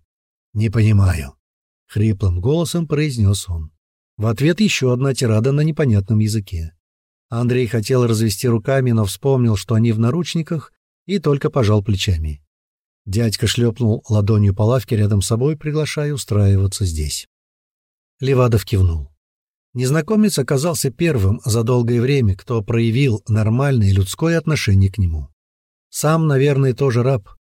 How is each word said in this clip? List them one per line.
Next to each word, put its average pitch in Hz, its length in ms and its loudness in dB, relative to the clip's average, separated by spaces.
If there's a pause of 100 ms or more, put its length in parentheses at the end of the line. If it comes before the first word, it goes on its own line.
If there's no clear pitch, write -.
(520)
«Не 107 180 -2
понимаю», — 98 640 2 (540)
хриплым 101 520 0
голосом 160 460 -2
произнес 123 640 0
он. 80 240 -8 (440)
В 104 100 -4
ответ 135 340 0
еще 139 320 0
одна 131 220 0
тирада 113 360 0
на 147 120 0
непонятном 117 580 0
языке. 101 560 -4 (520)
Андрей 120 380 0
хотел 120 400 0
развести 113 400 0
руками, 123 460 0
но 110 120 2
вспомнил, 120 520 0
что - 180 -4
они 117 160 4
в 107 80 0
наручниках, 156 720 -2 (340)
и 196 120 -2
только 147 320 -2
пожал 107 320 2
плечами. 82 580 -2 (640)
Дядька 107 440 -2
шлепнул 117 600 0
ладонью 104 460 2
по 107 80 -2
лавке 117 340 0
рядом 104 260 2
с - 40 -4
собой, 131 300 0
приглашая 147 560 -4
устраиваться 101 720 0
здесь. 78 420 -4 (920)
Левадов 123 440 2
кивнул. 85 460 0 (640)
Незнакомец 160 640 0
оказался 143 520 -2
первым 120 540 0
за 113 200 0
долгое 120 360 0
время, 123 360 2
кто 113 260 -4
проявил 117 640 0
нормальное 110 640 2
людское 156 460 0
отношение 101 520 0
к - 80 -14
нему. 80 300 -2 (640)
Сам, 160 360 0
наверное, 135 480 2
тоже 120 280 0
раб — 131 260 -2 (140)